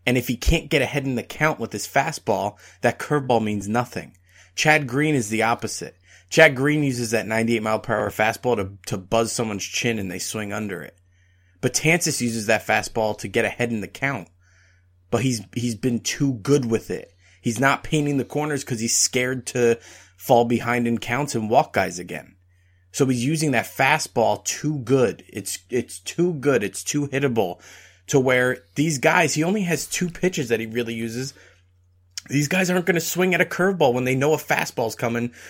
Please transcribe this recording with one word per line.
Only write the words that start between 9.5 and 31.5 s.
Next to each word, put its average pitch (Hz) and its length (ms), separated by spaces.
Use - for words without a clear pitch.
chin 117 360
and 98 120
they 185 80
swing 104 320
under 104 300
it. - 160
Betances 165 600
uses 113 260
that 110 200
fastball 107 520
to - 100
get 110 160
ahead 117 260
in 110 100
the 92 60
count. 135 400
But 113 120
he's, 123 200
he's 117 200
been 120 260
too 139 320
good 127 320
with 113 260
it. - 220
He's 117 200
not 139 220
painting 147 340
the 127 80
corners 147 400
'cause 120 160
he's 117 160
scared 127 500
to 117 320
fall 120 280
behind 120 420
in 117 100
counts 127 380
and 110 140
walk 127 240
guys 90 260
again. 85 360
So 139 140
he's 123 180
using 151 280
that 113 140
fastball 131 800
too 151 360
good. 120 500
It's, - 300
it's - 300
too 175 340
good. 131 300
It's - 200
too 147 240
hittable 117 540
to 139 120
where 127 380
these 151 220
guys, 160 360
he 151 120
only 202 160
has 170 240
two - 240
pitches 165 400
that 113 100
he 113 60
really 117 280
uses. 117 400